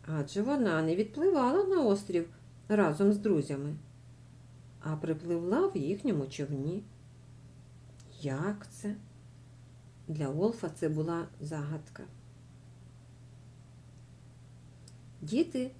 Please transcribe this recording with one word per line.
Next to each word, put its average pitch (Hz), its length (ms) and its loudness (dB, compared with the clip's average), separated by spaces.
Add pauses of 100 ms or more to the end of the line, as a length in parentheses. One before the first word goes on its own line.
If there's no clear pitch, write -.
Адже 156 360 -2
вона 220 400 2
не 160 140 2
відпливала 285 680 4
на 370 180 4
острів 196 480 2 (380)
разом 196 460 6
з 202 40 4
друзями, 147 580 0 (1040)
а 156 160 -4
припливла 170 720 0
в 392 100 -2
їхньому 165 500 0
човні. 147 560 -4 (1400)
Як 151 500 -4
це? 208 240 -6 (1120)
Для 151 220 -4
Олфа 180 400 0
це 156 200 -2
була 160 380 -2 (140)
загадка. 151 600 -8 (3250)
Діти 254 580 0